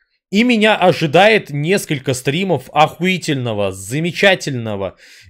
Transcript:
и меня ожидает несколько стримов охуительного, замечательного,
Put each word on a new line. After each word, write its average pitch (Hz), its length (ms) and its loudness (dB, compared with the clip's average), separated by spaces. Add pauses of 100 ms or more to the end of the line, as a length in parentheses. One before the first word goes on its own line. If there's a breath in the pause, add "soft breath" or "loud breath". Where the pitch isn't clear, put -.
(320)
и 208 120 2
меня 220 320 2
ожидает 175 760 2
несколько 147 640 -2
стримов 160 580 -4
охуительного, 139 1000 -2
замечательного, 117 1300 -2 (320 loud breath)